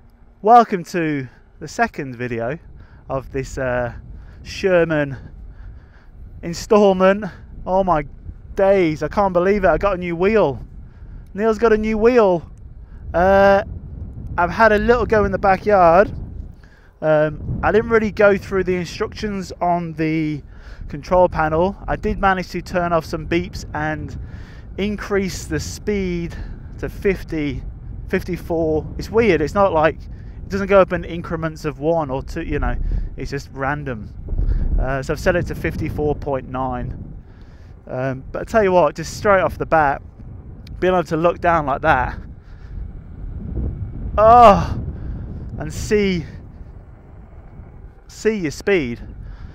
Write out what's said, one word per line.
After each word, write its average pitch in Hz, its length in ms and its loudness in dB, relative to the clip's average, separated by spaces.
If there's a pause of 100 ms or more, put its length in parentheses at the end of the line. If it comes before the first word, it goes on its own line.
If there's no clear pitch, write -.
(420)
Welcome 214 440 6
to 151 420 -2 (320)
the 151 80 -12
second 151 480 -4
video 117 420 -4 (520)
of 135 240 -6
this, 135 240 -6
uh, 123 360 -2 (500)
Sherman 165 720 2 (1200)
installment. 196 840 4 (400)
Oh 190 180 2
my 160 220 2 (500)
days, 185 480 4
I 151 60 -4
can't 196 240 2
believe 185 320 2
it, - 20 6
I 156 100 4
got 196 180 0
a - 20 -6
new 175 180 -4
wheel. 180 500 2 (680)
Neil's 214 240 2
got 226 160 4
a 220 40 4
new 214 200 0
wheel. 208 520 4 (640)
Uh, 196 480 6 (760)
I've 175 140 2
had 220 200 6
a 208 60 4
little 226 280 2
go 208 200 2
in 196 80 -2
the 180 40 -2
backyard. 190 760 6 (880)
Um, 156 600 2
I 160 120 2
didn't 226 160 2
really 220 220 2
go 202 260 4
through 190 260 -2
the 180 140 0
instructions 196 840 -6
on 175 360 0
the 156 460 -2 (460)
control 180 400 2
panel. 160 480 2 (120)
I 147 80 0
did 202 240 -2
manage 190 300 2
to 180 120 -6
turn 175 320 -2
off 160 120 2
some 156 220 -6
beeps 175 460 -2
and 151 440 -6 (600)
increase 196 680 -2
the 156 140 -2
speed 180 760 -4 (420)
to - 120 -8
fifty, 151 720 -4 (440)
fifty-four. 165 800 -2 (120)
It's - 120 -8
weird, 202 320 4
it's 143 140 -2
not 196 180 4
like, 156 220 4
it - 540 -14
doesn't 196 180 -2
go 196 120 8
up 180 140 6
in 175 100 -2
increments 160 640 -6
of 135 140 -6
one 156 320 0
or 131 100 -4
two, 160 220 -8
you 143 160 -2
know, 123 160 0 (420)
it's 131 140 -8
just 139 200 -8
random. 135 600 -4 (640)
Uh, 131 220 0
so 139 120 -4
I've 143 60 -4
set 180 160 2
it 170 120 0
to 151 80 -6
fifty-four 147 600 -4
point 135 340 -6
nine. 127 680 -6 (720)
Um, 131 440 -4
but - 120 -6
I - 20 -8
tell 220 180 2
you 190 80 4
what, 170 240 4
just - 220 -10
straight 196 240 4
off 151 160 0
the 143 80 -4
bat, 147 380 2 (760)
being 185 140 4
able 180 120 2
to 165 120 -2
look 170 240 2
down 165 240 2
like 139 160 -2
that, 139 360 2 (2000)
oh, 226 600 8 (800)
and 156 160 -8
see, 190 520 2 (1800)
see 220 300 -2
your 165 140 -2
speed. 143 480 0 (560)